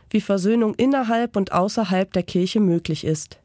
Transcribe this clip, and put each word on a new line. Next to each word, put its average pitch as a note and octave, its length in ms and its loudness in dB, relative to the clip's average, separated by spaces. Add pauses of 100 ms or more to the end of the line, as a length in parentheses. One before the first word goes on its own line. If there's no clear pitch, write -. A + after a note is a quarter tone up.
wie G#3+ 100 2
Versöhnung G#3 560 0
innerhalb A#3+ 640 0
und G3 160 -2
außerhalb F#3+ 580 0
der F3+ 120 -2
Kirche F#3 360 0
möglich E3+ 460 0
ist. - 400 -6